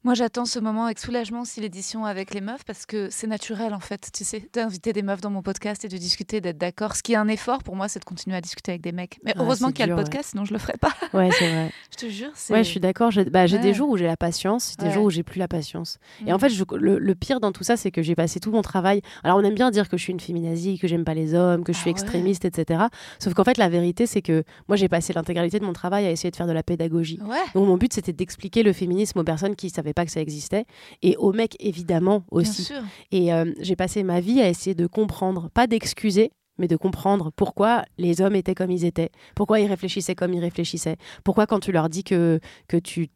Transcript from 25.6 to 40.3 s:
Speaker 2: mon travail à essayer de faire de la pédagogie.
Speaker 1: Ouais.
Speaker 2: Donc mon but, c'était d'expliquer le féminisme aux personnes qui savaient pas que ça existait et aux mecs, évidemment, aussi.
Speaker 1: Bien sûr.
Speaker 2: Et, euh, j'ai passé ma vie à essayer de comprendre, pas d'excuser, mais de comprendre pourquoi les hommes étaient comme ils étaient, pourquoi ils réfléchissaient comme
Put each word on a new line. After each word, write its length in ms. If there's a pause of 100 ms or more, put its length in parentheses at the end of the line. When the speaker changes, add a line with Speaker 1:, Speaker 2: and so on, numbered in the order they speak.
Speaker 2:
mon 80
travail 320
à 40
essayer 200
de 60
faire 100
de 60
la 100
pédagogie. 600
Speaker 1:
Ouais. 140 (180)
Speaker 2:
Donc 120
mon 100
but, 160
c'était 220
d'expliquer 480
le 100
féminisme 460
aux 60
personnes 320
qui 120
savaient 220
pas 160
que 60
ça 80
existait 460 (360)
et 140
aux 160
mecs, 260
évidemment, 720
aussi. 400
Speaker 1:
Bien 100
sûr. 60 (240)
Speaker 2:
Et, 240
euh, 240
j'ai 160
passé 300
ma 160
vie 200
à 80
essayer 280
de 100
comprendre, 680
pas 140
d'excuser, 640 (280)
mais 100
de 80
comprendre 580
pourquoi 500 (140)
les 220
hommes 160
étaient 180
comme 160
ils 140
étaient, 260 (240)
pourquoi 240
ils 80
réfléchissaient 480
comme 180